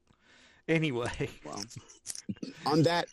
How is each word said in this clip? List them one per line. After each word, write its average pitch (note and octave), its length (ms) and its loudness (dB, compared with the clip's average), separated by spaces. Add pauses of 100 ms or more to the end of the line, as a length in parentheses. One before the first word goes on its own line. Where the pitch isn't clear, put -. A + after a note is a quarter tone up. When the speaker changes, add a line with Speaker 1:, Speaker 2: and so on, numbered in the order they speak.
(680)
Speaker 1:
anyway. C#3 640 0 (160)
Speaker 2:
Well, D2+ 180 -10 (1040)
on D3+ 180 6
that, E3+ 300 4